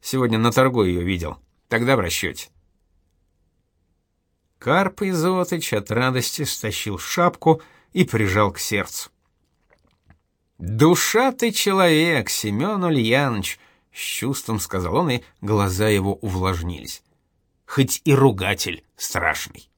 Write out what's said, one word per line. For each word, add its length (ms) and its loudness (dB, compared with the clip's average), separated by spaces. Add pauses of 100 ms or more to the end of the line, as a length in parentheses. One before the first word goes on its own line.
Сегодня 360 -2
на 140 2
торгу 320 2
её 180 0
видел. 360 -4 (300)
Тогда 280 2
в 40 0
расчёте». 500 -4 (2000)
Карп 420 0
Изотыч 720 -2
от 160 -4
радости 540 -2
стащил 560 -6
шапку 640 2 (280)
и 120 2
прижал 480 2
к 80 -14
сердцу. 500 -6 (1500)
«Душа 720 2
ты 200 0
человек, 760 2
Семён 540 -2
Ульяныч», — 760 0 (360)
с 40 -18
чувством 640 -4
сказал 360 -4
он, 140 0
и 140 -2 (180)
глаза 480 0
его 240 2
увлажнились. 880 -4 (640)
«Хоть 400 0
и 80 4
ругатель 720 2 (100)
страшный». 840 -4